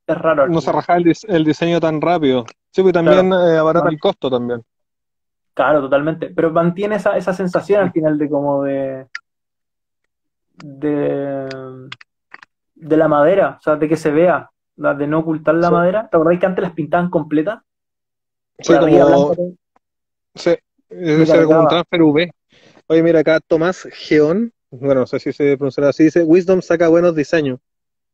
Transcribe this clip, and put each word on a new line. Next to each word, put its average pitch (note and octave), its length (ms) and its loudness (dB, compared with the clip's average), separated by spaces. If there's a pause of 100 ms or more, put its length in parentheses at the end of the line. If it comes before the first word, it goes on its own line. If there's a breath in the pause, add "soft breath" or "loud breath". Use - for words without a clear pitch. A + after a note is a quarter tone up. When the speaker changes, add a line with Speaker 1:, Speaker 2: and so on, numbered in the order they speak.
Speaker 1:
es D#3+ 100 -4
raro D#3+ 280 0
al F3 80 0
Speaker 2:
No E3 80 0
se - 80 -4
Speaker 1:
final. E3 120 -2
Speaker 2:
rajaba F3 200 0
el E3+ 60 0
dis-, E3 220 0
el E3 160 2
diseño E3+ 360 0
tan D#3 200 -2
rápido. D3 440 0 (260)
Sí, F#3 120 -2
pues, F#3+ 80 4
y - 20 4
también, E3+ 380 4
Speaker 1:
Claro. F3+ 200 2
Speaker 2:
eh, D#3+ 80 2
abarata D#3+ 280 2
Speaker 1:
Man- E3 80 -2
Speaker 2:
el D3 60 -8
costo F3+ 300 -2
también. A#2+ 320 -4 (920)
Speaker 1:
Claro, C#3+ 260 0
totalmente. C#3+ 500 -4
Pero D#3+ 220 -2
mantiene F3 420 -2
esa, G3+ 220 -2
esa F#3 180 -4
sensación F#3 480 -2
al F3+ 80 -2
final D#3 260 -2
de D3 140 -4
como C#3+ 320 -2
de, C3+ 440 -6 (1600)
de, C#3 840 -6 (1300)
de D#3 220 -2
la D#3+ 120 2
madera, D3 500 2
o - 40 -20
sea, D3+ 140 -2
de D3+ 120 -2
que D#3 80 -2
se D#3 140 -2
vea, D#3 400 0 (260)
la, D3 180 -2
de C#3+ 120 -6
no D#3 140 -2
ocultar D#3+ 340 -2
la E3+ 140 0
Speaker 2:
Sí. F3 40 2
Speaker 1:
madera. F#3 360 0
¿Te - 80 0
acordás E3 220 2
que G3 80 -2
antes F#3 160 -2
las F3 100 -6
pintaban F3 380 -2
completas? D#3 500 -4 (1000)
Speaker 2:
Sí, - 140 0
Speaker 1:
Por C#3+ 120 4
arriba, E3+ 200 4
Speaker 2:
como F#3+ 120 4 (100)
Speaker 1:
blanca, E3+ 100 -2
todo. F3+ 160 -6 (840)
Speaker 2:
Sí, - 160 -2 (400)
Speaker 1:
Me E3 320 0
Speaker 2:
ese D#3+ 120 4
era E3 100 4
como D#3 160 4
un D#3+ 60 4
Speaker 1:
cargaba. - 20 2
Speaker 2:
transfer E3+ 340 0
V. D#3 280 2 (560 soft breath)
Oye, D#3+ 160 2
mira E3 180 2
acá, D#3+ 200 2
Tomás E3+ 520 -2
Geón, E3 600 0 (180)
bueno, C3+ 300 -2
no A#2+ 60 -2
sé C#3 120 -6
si C#3 140 -8
se C#3+ 240 0
pronunciará C#3+ 340 -2
así, D#3+ 140 2
dice, D#3+ 200 2
"Wisdom F3+ 360 2
saca E3+ 280 0
buenos E3+ 260 4
diseños". D3 440 -2 (540)